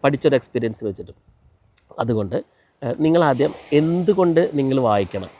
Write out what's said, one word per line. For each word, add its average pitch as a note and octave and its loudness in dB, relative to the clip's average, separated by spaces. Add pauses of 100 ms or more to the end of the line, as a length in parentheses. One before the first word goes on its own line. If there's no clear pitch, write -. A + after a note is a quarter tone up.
പഠിച്ചൊരു C#3+ 2
എക്സ്പീരിയൻസ് A#2 -6
വെച്ചിട്ടും. - -14 (840)
അതുകൊണ്ട്, A2 -2 (480)
ഏഹ്, B2 -4 (100)
നിങ്ങളാദ്യം D#3 2 (280)
എന്തുകൊണ്ട് E3+ 2 (180)
നിങ്ങൾ C3+ 0 (100)
വായിക്കണം? G2+ -2 (100)